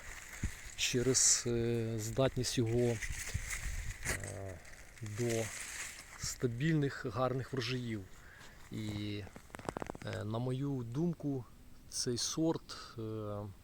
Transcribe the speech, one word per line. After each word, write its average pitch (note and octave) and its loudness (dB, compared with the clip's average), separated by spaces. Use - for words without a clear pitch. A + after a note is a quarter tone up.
через, - 6
е, A#2 2
здатність B2 2
його, A#2 6
е, A#2+ 6
до A2+ 2
стабільних, C#3 2
гарних B2 2
врожаїв. A#2+ 0
І, G#2 -2
е, G#2 -4
на G#2+ -2
мою C3 0
думку, C#3+ 0
цей A#2+ 0
сорт, - 2
е, A2 -2